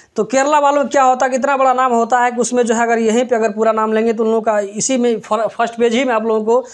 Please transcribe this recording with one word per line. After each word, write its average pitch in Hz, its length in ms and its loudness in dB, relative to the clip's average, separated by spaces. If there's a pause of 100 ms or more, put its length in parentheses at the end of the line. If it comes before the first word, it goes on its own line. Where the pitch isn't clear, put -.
(160)
तो 214 80 0
केरला 269 360 0
वालों 285 180 2
में 277 100 0
क्या 277 160 2
होता 254 220 2
है 262 40 0
कि 254 80 -2
इतना 277 200 0
बड़ा 262 160 2
नाम 254 180 0
होता 233 280 2
है 240 120 0
कि 233 100 -2
उसमें 247 220 0
जो 226 120 0
है 233 60 0
अगर 233 180 0
यहीं 226 260 0
पे 240 100 -2
अगर 220 140 0
पूरा 220 220 0
नाम 220 220 -2
लेंगे 220 200 0
तो 226 100 -2
उन 220 60 0
लोगों 226 120 0
का 220 180 0
इसी 208 380 -4
में 240 220 0
फर-, 214 280 -2
फर्स्ट 233 260 -4
पेज 226 200 0
ही 247 100 2
में 262 100 -2
आप 220 100 -2
लोगों 220 220 -2
को 247 280 0